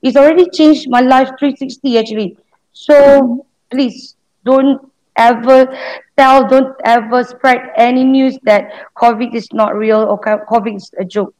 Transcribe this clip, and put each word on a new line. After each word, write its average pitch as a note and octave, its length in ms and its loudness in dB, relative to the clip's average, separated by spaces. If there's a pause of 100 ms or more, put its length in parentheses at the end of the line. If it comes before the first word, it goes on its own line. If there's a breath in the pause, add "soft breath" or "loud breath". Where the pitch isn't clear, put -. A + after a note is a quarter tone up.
it's B3+ 160 -2
already D#4+ 340 4
changed D4+ 380 2
my B3 120 0
life C4 280 2 (100)
three C#4 160 -2
sixty C4+ 420 -6
actually. A3 400 -4 (360)
So, C#4 720 2 (260)
please, B3+ 440 -8 (280)
don't C4+ 380 0 (360)
ever B3 500 2 (500 loud breath)
tell, C4 300 4
don't C4 360 0
ever A#3 400 0
spread B3 540 -4
any B3 260 0
news C4 400 0
that G#3 280 0 (240 loud breath)
covid A#3+ 400 -2
is A#3 180 -8
not A3 220 -2
real G#3+ 260 0
or G#3 160 -2
co-, G#3 320 -4
covid A3 280 -4
is F#3+ 220 -18
a G3 60 -6
joke. F#3+ 340 -8